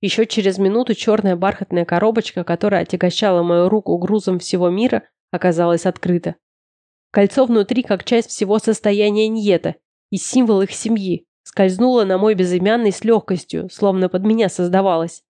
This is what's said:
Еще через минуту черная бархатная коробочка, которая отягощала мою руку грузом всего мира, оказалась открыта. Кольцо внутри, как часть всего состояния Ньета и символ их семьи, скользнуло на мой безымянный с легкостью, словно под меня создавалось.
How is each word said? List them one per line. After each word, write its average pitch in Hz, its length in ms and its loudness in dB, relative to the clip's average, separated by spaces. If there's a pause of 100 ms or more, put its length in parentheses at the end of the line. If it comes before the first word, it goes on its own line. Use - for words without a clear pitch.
Еще 202 240 0
через 196 340 -2
минуту 208 360 0
черная 196 420 0
бархатная 175 480 -2
коробочка, 202 600 -2
которая 180 380 -2
отягощала 180 600 0
мою 175 260 2
руку 196 300 0
грузом 185 400 -2
всего 175 320 -2
мира, 220 320 0 (280)
оказалась 170 560 0
открыта. 175 500 -2 (760)
Кольцо 202 360 2
внутри, 233 360 0
как 196 220 -4
часть 233 260 0
всего 208 280 -2
состояния 208 680 0
Ньета 202 460 0 (360)
и 202 60 -6
символ 220 460 2
их 202 100 -4
семьи, 196 540 -4 (160)
скользнуло 208 640 2
на 185 140 0
мой 214 160 2
безымянный 185 580 0
с - 100 -8
легкостью, 190 680 -2
словно 190 380 0
под 185 160 -4
меня 214 240 2
создавалось. 175 800 -2